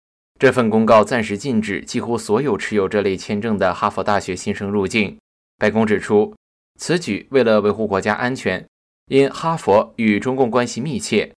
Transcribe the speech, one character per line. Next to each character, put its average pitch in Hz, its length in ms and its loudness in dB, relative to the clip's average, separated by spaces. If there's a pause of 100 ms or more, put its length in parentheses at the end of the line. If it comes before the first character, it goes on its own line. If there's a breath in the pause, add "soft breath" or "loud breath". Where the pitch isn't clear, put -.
(400)
这 135 100 6
份 120 200 2
公 110 160 2
告 110 180 8
暂 117 180 -2
时 104 160 -4
禁 113 240 -2
止 101 200 -4
几 - 180 -6
乎 113 180 -2
所 127 240 0
有 123 160 0
持 107 200 -4
有 95 100 2
这 101 140 0
类 98 160 0
签 104 240 -6
证 110 160 -2
的 92 160 2
哈 104 160 0
佛 98 120 -6
大 101 160 0
学 92 160 -4
新 98 220 -6
生 101 160 -6
入 101 160 0
境。 95 300 -2 (400)
白 104 120 0
宫 110 160 2
指 107 140 0
出， 107 340 0 (460)
此 165 180 -2
举 113 340 -6
为 131 120 4
了 110 160 4
维 104 100 2
护 104 160 -2
国 95 140 0
家 104 140 0
安 123 200 -4
全， 95 320 -4 (440)
因 135 200 4
哈 165 260 -4
佛 107 400 2
与 107 240 2
中 127 160 -4
共 131 160 0
关 123 160 0
系 113 140 -8
密 135 180 -6
切， - 380 -2